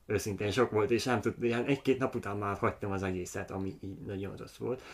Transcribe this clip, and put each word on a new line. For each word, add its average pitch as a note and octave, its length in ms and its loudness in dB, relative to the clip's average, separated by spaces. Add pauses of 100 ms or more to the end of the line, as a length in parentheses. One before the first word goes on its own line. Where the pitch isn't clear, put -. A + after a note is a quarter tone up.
őszintén G#2 440 0
sok A2+ 200 4
volt, G#2 200 4
és A2+ 140 4
nem B2 160 2
tud-, A2+ 220 0
ilyen A#2 220 2
egy-két C3 340 2
nap B2+ 160 0
után G#2 220 -4
már G2+ 220 -2
hagytam G#2+ 320 0
az G2 120 -2
egészet, F#2 480 -4
ami F#2+ 300 -6
így G2+ 180 -10
nagyon G2 380 -6
rossz G#2+ 200 -14
volt. A2+ 260 -4 (120)